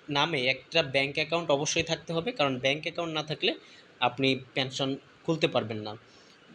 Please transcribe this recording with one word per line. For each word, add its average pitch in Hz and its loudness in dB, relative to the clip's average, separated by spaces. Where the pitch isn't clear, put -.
নামে 143 2
একটা 131 0
ব্যাংক 139 0
অ্যাকাউন্ট 156 0
অবশ্যই 151 2
থাকতে 165 -4
হবে, 170 -2
কারণ 139 0
ব্যাংক 135 2
অ্যাকাউন্ট 170 -4
না 151 -2
থাকলে 151 -2
আপনি 131 2
পেনশন 135 -2
খুলতে 160 2
পারবেন 117 0
না। 107 -8